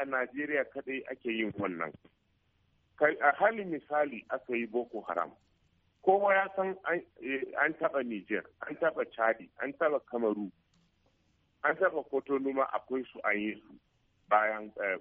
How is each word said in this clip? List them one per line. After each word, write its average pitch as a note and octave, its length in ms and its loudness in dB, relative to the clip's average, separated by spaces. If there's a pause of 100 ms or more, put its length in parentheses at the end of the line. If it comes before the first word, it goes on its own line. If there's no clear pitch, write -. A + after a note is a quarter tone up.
a C3+ 40 -2
Najeriya C3+ 600 -2
kaɗai C3+ 460 -8
ake B2+ 200 -6
yin A2 220 -2
wannan? E2+ 400 -4 (1040)
Kai, D3+ 220 4
a C#3+ 100 8
halin G#3 380 2
misali D3 600 -2
aka B2+ 260 -4
yi A#2 100 0
Boko A2+ 360 -4
Haram. E2+ 300 -2 (720)
Kowa G3+ 300 6
ya G3 220 4
san F#3+ 260 -2
an, E3 200 0 (200)
eh, C3+ 220 -4 (180)
an D#3 120 2
taɓa D3+ 300 0
Niger, G#2+ 400 -4 (240)
an D3+ 80 -8
taɓa D#3 300 0 (100)
Chadi, A2+ 340 0 (120)
an C#3 120 -6
taɓa D3+ 260 2 (120)
Kamaru, G#2+ 400 0 (1120)
an D3+ 120 2
taɓa D#3+ 340 0
Cotonou C3+ 440 0
ma C3+ 100 2
akwai - 480 -4
su - 120 -16
an G#2 160 2
yi G#2 160 -2
su - 180 -20 (560)
bayan, G#2+ 420 2 (100)
eh, F#2+ 200 0